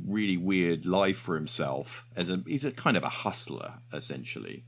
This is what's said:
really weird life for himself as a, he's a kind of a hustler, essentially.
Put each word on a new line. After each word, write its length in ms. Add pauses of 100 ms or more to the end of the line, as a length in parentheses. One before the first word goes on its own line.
really 300
weird 500
life 320
for 180
himself 680 (120)
as 120
a, 160
he's 200
a 80
kind 240
of 80
a 40
hustler, 640 (180)
essentially. 760